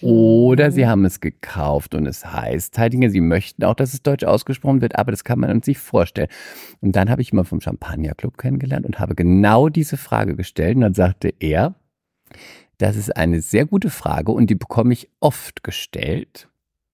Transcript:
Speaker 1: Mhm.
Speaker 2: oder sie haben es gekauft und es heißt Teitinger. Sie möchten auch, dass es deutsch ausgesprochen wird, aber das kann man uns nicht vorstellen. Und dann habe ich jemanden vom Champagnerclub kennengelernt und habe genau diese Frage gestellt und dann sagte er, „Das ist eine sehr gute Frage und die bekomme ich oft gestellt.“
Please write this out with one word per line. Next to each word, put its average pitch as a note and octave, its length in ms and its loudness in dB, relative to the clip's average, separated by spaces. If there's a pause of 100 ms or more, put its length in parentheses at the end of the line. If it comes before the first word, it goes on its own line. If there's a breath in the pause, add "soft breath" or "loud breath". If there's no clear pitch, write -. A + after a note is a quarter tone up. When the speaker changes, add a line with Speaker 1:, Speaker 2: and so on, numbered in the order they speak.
Speaker 1:
Mhm. - 60 -4
Speaker 2:
oder A#2+ 640 6
sie C3 160 2
haben G#2 160 4
es F#2+ 160 0
gekauft D2 760 -4
und D#2 100 -2
es - 220 -8
heißt A#1+ 480 -8
Teitinger. A#2+ 340 2
Sie G2 120 2
möchten E2+ 420 0
auch, F#2+ 100 2
dass C3 220 -2
es - 80 -12
deutsch C#3 200 -2
ausgesprochen C3 580 0
wird, A#2+ 180 -2
aber B2+ 120 -2
das - 120 -6
kann B2 160 -2
man B2 100 0
uns A2+ 160 0
nicht C#3+ 140 -2
vorstellen. - 500 -2 (500 loud breath)
Und G2 160 0
dann G2 140 2
habe B2 140 0
ich - 80 -12
jemanden F2+ 180 2
vom D2+ 120 -4
Champagnerclub - 760 -8
kennengelernt C3 480 -4
und - 140 -6
habe - 160 -4
genau G#2 520 6
diese D3+ 300 -2
Frage G#2+ 380 -2
gestellt E2+ 400 -2
und C3 60 4
dann G2+ 120 2
sagte F2+ 460 0
er, E2+ 340 0 (1040 loud breath)
„Das G#2 200 0
ist G#2 200 -6
eine E2 240 2
sehr A#2 240 0
gute G3 240 0
Frage - 420 -4
und A2+ 200 4
die G#2 40 0
bekomme A#2+ 380 0
ich - 160 -10 (120)
oft - 420 -4
gestellt.“ - 840 -8 (440)